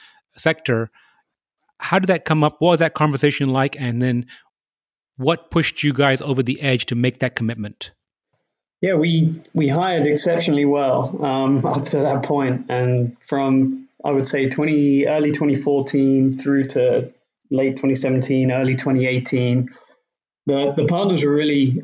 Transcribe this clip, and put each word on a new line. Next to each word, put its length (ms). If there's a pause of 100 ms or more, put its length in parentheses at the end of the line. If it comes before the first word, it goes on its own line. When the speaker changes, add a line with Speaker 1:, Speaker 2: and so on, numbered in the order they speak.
(360)
Speaker 1:
sector. 540 (880)
How 200
did 80
that 180
come 180
up? 160
What 120
was 80
that 160
conversation 540
like? 300
And 220
then 240 (920)
what 340
pushed 320
you 100
guys 280
over 200
the 200
edge 260
to 80
make 240
that 160
commitment? 560 (880)
Speaker 2:
Yeah, 140
we, 480 (140)
we 140
hired 360
exceptionally 600
well, 600
um, 400
<laughs> 0
up 200
to 140
that 240
point. 460
And 520
from, 640 (180)
I 60
would 160
say, 220
twenty, 580
early 240
twenty 240
fourteen 840
through 280
to 460 (380)
late 280
twenty 180
seventeen, 560
early 240
twenty 320
eighteen, 640 (760)
the, 300
the 100
partners 400
were 80
really, 500